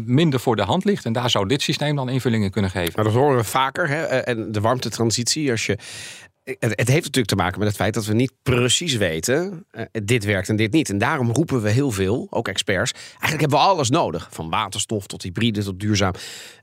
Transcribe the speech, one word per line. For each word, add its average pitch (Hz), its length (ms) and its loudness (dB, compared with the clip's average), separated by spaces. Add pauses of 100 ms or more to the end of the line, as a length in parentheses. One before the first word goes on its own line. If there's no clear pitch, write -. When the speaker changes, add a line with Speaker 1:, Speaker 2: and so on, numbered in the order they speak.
Speaker 1:
minder 131 360 4
voor 117 160 2
de 104 60 2
hand 131 220 0
ligt. 202 200 0
En 117 80 -2
daar 120 180 0
zou 101 180 2
dit 143 140 0
systeem 147 340 -2
dan 127 120 -4
invulling 117 360 0
in 98 60 0
kunnen 98 200 0
geven. 87 260 -2
Speaker 2:
Maar 107 80 2
dat 107 100 2
horen 135 220 4
we 113 80 2
vaker, 135 440 0
hè? 151 140 -2
Eh, 127 340 -2
en 110 160 -6
de 107 80 -2
warmtetransitie, 120 920 0
als 113 160 -2
je, 98 120 0 (640)
het, - 160 -10
het 113 280 0
heeft - 0 - (160)
natuurlijk 123 220 0
te - 100 -2
maken 90 220 0
met 104 100 0
het 101 80 -2
feit 101 180 0
dat 113 100 -4
we 107 100 0
niet 127 180 2 (100)
precies 127 540 2
weten, 127 760 -2
eh, 110 140 -12 (200)
dit 110 200 2
werkt 98 240 0
en 107 80 2
dit 107 160 2
niet. 151 180 2
En 98 80 -2
daarom 123 320 0
roepen 131 320 2
we 104 80 2
heel 135 200 2
veel, 104 400 0
ook - 180 -2
experts, 95 440 -2 (180)
eigenlijk 156 300 -4
hebben 147 180 4
we 147 60 6
alles 165 260 4
nodig. 110 400 0
Van 82 200 -10
waterstof 101 560 -2
tot - 160 -12
hybride 104 420 0
tot 95 160 -6
duurzaam. 101 320 2 (500)